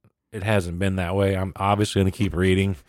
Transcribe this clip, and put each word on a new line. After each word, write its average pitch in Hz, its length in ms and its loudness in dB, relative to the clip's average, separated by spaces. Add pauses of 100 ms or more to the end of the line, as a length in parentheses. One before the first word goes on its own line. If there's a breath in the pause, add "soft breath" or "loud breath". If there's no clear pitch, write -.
(320)
it 101 120 -10
hasn't 95 360 0
been 95 180 -2
that 90 180 -2
way. 98 200 2
I'm 95 200 -4
obviously 101 460 0
gonna 95 100 2
keep 95 240 -2
reading. 92 400 2 (140)